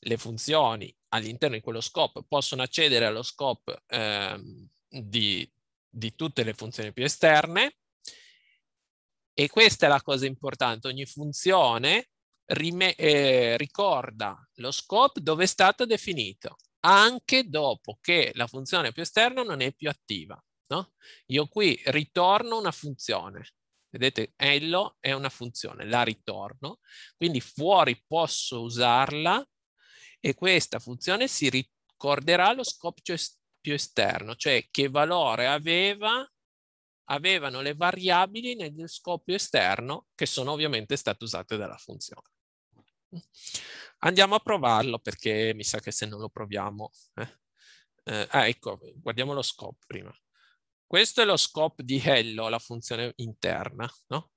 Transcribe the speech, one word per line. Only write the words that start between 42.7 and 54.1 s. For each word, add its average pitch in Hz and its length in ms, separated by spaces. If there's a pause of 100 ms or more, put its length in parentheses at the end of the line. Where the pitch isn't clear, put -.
Andiamo 196 320
a 220 40
provarlo 120 580
perché 110 560
mi 107 100
sa - 160
che 110 120
se - 140
non 104 120
lo 107 100
proviamo... 104 600 (240)
Eh. - 260 (640)
Eh, 107 260
ah, 127 180
ecco, 110 300 (160)
guardiamo 123 380
lo 139 100
scope - 440
prima. 95 260 (720)
Questo 214 360
è - 20
lo 196 120
scope 156 480
di 131 200
hello, 113 440
la 113 100
funzione 117 580
interna, 117 720 (200)
no? - 280